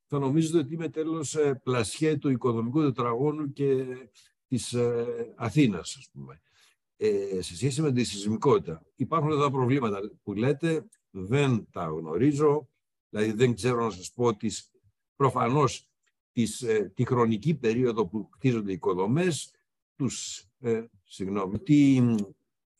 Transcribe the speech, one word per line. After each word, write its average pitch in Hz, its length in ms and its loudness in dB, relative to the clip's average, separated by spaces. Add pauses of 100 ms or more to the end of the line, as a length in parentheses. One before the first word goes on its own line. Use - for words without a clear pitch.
θα 143 120 -4
νομίζετε 156 400 2
ότι 147 160 0
είμαι 165 140 -6
τέλος, 156 460 -4
ε, 143 300 2
πλασιέ 131 520 0
του 147 120 -2
οικοδομικού 120 540 0
τετραγώνου 135 720 0
και 135 320 0 (640)
της, - 260 -4
ε, 120 640 -2
Αθήνας, 113 600 0
ας - 160 -20
πούμε. 67 280 -18 (600)
Ε, 98 420 0
σε 87 140 -10
σχέση 131 260 -2
με 147 100 2
τη 123 120 2
σεισμικότητα, 104 880 0
υπάρχουν 151 360 -2
αυτά 143 120 0
τα 143 80 2
προβλήματα 120 500 0 (220)
που 101 120 -8
λέτε, 147 520 0 (240)
δεν 110 600 0
τα 92 140 -6
γνωρίζω, 127 840 2 (400)
δηλαδή 107 240 -2
δεν 120 220 2
ξέρω 117 300 0
να 110 60 0
σας 92 220 -14
πω 120 240 2
τις - 340 -8 (480)
προφανώς 127 720 0 (420)
τις, - 300 -2
ε, 107 320 0
τη 120 120 0
χρονική 117 480 2
περίοδο 113 520 0
που 101 280 -8
χτίζονται 113 360 0
οι 95 40 -2
οικοδομές, 107 800 -2 (420)
τους, - 500 -6 (140)
ε, 113 240 -2 (200)
συγγνώμη, 98 500 -4
ότι, 139 420 6 (840)